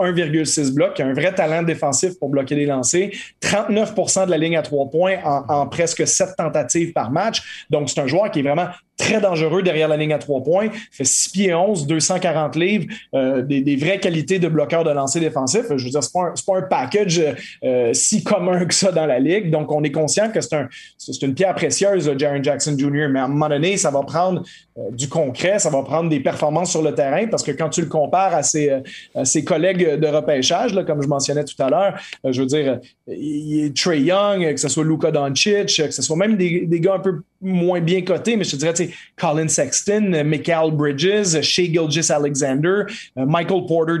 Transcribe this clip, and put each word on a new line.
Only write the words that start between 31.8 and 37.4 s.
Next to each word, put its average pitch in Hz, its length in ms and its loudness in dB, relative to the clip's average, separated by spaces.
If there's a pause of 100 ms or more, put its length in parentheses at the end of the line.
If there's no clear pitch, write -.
euh, 131 80 0
je 127 80 -2
veux 135 60 0
dire, 147 200 0 (400)
euh, 110 80 -10
il, 151 520 -2
il, 139 60 -6
Trae 170 220 0
Young, 180 580 2
que 135 60 -6
ce 151 80 -2
soit 156 160 0
Luka 160 260 2
Doncic, 151 580 0
que 143 240 0
ce 135 100 -6
soit 156 160 -2
même 214 180 2
des, 180 300 0
des 170 160 0
gars 190 140 2
un 180 40 -2
peu 180 220 -2 (200)